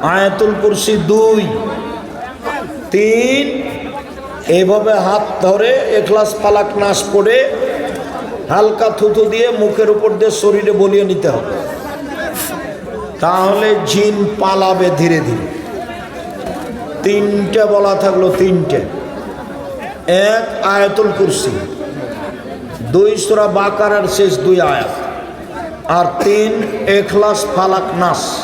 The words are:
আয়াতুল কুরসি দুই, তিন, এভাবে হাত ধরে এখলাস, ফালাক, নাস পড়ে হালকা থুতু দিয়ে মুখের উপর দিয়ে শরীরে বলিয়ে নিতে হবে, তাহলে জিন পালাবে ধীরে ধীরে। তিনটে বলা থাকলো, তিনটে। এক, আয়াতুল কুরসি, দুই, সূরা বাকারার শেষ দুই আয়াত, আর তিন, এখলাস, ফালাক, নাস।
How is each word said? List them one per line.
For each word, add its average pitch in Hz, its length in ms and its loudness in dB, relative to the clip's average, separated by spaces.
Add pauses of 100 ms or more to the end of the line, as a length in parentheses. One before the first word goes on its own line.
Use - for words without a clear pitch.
(120)
আয়াতুল 196 480 2
কুরসি 208 340 2 (160)
দুই, 220 320 6 (1500)
তিন, 233 540 2 (1120)
এভাবে 208 340 4 (120)
হাত 208 180 2 (220)
ধরে 196 260 4 (280)
এখলাস, 214 300 2 (120)
ফালাক, 208 280 2 (120)
নাস 202 180 0 (120)
পড়ে 208 260 4 (1120)
হালকা 214 380 2 (120)
থুতু 214 240 4 (100)
দিয়ে 233 140 2 (140)
মুখের 214 340 2
উপর 208 140 2 (100)
দিয়ে 214 120 4 (100)
শরীরে 202 400 2
বলিয়ে 202 300 4
নিতে 170 240 0
হবে, - 180 -4 (1700)
তাহলে 190 460 2 (220)
জিন 208 240 2 (260)
পালাবে 190 460 2 (120)
ধীরে 165 280 4
ধীরে। - 180 -2 (1600)
তিনটে 202 560 2 (120)
বলা 202 200 2 (100)
থাকলো, 185 240 2 (120)
তিনটে। 170 400 2 (1500)
এক, 226 120 2 (300)
আয়াতুল 202 440 2
কুরসি, 131 360 2 (1400)
দুই, 202 180 6 (120)
সূরা 214 220 2 (120)
বাকারার 208 480 0 (100)
শেষ 196 160 4 (140)
দুই 185 140 6 (120)
আয়াত, 123 220 -2 (1040)
আর 175 100 2 (160)
তিন, 214 280 4 (480)
এখলাস, 208 400 2 (160)
ফালাক, 185 320 0 (140)
নাস। 170 200 0 (220)